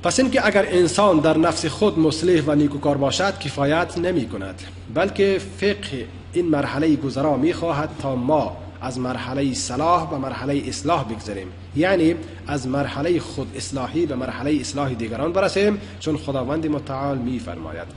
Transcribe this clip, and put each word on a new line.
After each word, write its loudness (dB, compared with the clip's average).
پس 2
اینکه 4
اگر 6
انسان 6
در 4
نفس 2
خود 2
مصلح 4
و 2
نیکوکار 2
باشد 2
کفایت 0
نمی‌کند، -2
بلکه 2
فقه -2
این 2
مرحله 2
گذرا 0
می‌خواهد 0
تا -2
ما 0
از -6
مرحله -2
صلاح 0
به -4
مرحله -4
اصلاح 0
بگذریم، -8
یعنی 4
از -4
مرحله 0
خود -6
اصلاحی -4
به -4
مرحله -2
اصلاح -4
دیگران -4
برسیم، 2
چون -2
خداوند -2
متعال -2
می‌فرماید -6